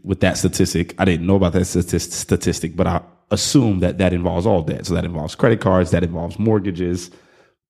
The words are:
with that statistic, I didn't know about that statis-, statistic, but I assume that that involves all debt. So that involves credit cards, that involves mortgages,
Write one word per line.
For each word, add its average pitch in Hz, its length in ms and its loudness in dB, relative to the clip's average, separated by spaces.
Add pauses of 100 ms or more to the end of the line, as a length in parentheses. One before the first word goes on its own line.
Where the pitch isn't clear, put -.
with 98 160 -2
that 90 180 2
statistic, 87 580 0
I 95 80 0
didn't 87 220 2
know 95 100 4
about 90 180 2
that 92 80 2
statis-, 87 500 -2
statistic, 82 640 -2
but 90 100 0
I 87 160 -2 (300)
assume 110 480 2
that 90 180 0
that 90 140 2
involves 87 340 -2
all 95 160 2
debt. 78 240 -6
So 87 80 -2
that 85 100 -2
involves 82 300 -6
credit 117 260 2
cards, 92 300 2
that 87 140 2
involves 85 340 -6
mortgages, 92 720 -2 (600)